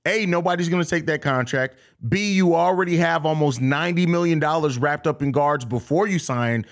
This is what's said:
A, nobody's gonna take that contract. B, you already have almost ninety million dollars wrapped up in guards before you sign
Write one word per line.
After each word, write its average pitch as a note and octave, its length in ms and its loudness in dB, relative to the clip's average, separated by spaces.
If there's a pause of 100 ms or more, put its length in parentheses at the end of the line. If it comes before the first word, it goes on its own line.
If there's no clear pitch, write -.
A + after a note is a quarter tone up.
A, G#3+ 200 0
nobody's F3 420 0
gonna F3 160 0
take D#3+ 220 -4
that D3+ 160 -2
contract. C3 540 -2 (320)
B, G3+ 240 0
you F#3 240 4
already F3 400 2
have E3 280 0
almost D3+ 360 0
ninety E3 460 0
million E3+ 340 2
dollars D3+ 360 0
wrapped D3 300 -2
up D3 160 -2
in C#3+ 80 0
guards D3 340 0
before C3+ 440 -2
you F#3+ 100 -2
sign A#2 540 -2